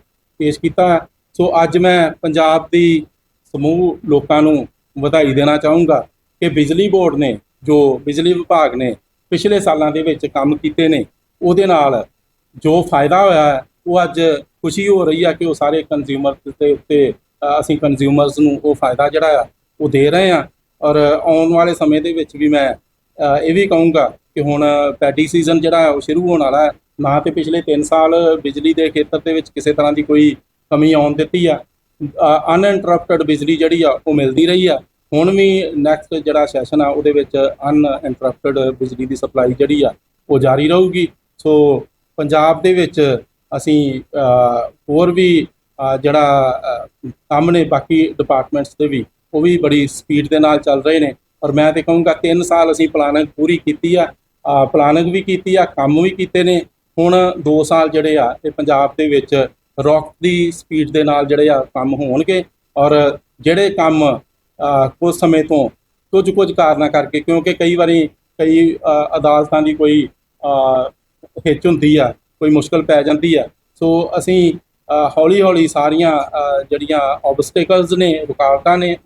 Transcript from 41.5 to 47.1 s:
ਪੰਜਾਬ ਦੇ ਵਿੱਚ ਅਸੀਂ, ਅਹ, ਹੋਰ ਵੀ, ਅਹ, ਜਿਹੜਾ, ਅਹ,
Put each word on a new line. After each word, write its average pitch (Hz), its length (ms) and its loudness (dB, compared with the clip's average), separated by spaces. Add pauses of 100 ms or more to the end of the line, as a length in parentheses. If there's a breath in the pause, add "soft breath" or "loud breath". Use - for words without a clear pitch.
ਪੰਜਾਬ 156 460 0
ਦੇ 185 120 2
ਵਿੱਚ 156 420 0 (400)
ਅਸੀਂ, 143 440 -2
ਅਹ, 123 720 0 (200)
ਹੋਰ 170 200 2
ਵੀ, 175 360 2 (340)
ਅਹ, 135 160 -2
ਜਿਹੜਾ, 139 640 0
ਅਹ, 120 500 -10